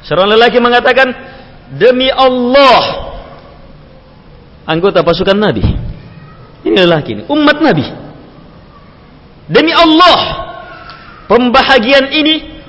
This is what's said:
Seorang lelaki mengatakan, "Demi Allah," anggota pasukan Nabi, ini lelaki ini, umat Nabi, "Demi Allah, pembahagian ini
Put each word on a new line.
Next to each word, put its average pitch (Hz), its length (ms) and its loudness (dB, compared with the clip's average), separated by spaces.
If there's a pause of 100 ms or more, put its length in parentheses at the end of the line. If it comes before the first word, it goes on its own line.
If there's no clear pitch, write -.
Seorang 190 240 0
lelaki 233 240 2
mengatakan, 247 560 2 (640)
"Demi 254 320 2
Allah," 254 1040 2 (1500)
anggota 165 400 0
pasukan 180 320 0
Nabi, 160 240 0 (1040)
ini 302 160 0
lelaki 160 320 0
ini, 104 160 -10
umat 294 320 0
Nabi, 202 240 0 (1600)
"Demi 285 240 -2
Allah, 320 800 0 (800)
pembahagian 254 800 2
ini 302 600 -4